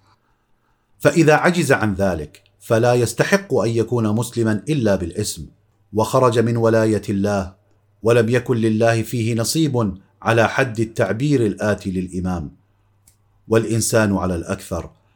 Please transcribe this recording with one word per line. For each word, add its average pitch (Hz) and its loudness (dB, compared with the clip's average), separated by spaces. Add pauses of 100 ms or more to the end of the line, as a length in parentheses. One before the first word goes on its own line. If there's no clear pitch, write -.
(1000)
فإذا 151 4
عجز 151 2
عن 104 2
ذلك 90 -4 (180)
فلا 120 2
يستحق 123 0
أن 113 0
يكون 113 0
مسلما 113 -2
إلا 113 0
بالاسم، 90 -6 (480)
وخرج 117 2
من 117 0
ولاية 110 2
الله 98 -2 (500)
ولم 113 4
يكن 123 0
لله 113 2
فيه 117 -4
نصيب 120 -2 (280)
على 113 2
حد 117 -2
التعبير 117 0
الآتي 101 -4
للإمام: 90 -6 (960)
"والإنسان 110 2
على 90 -2
الأكثر 85 -8 (260)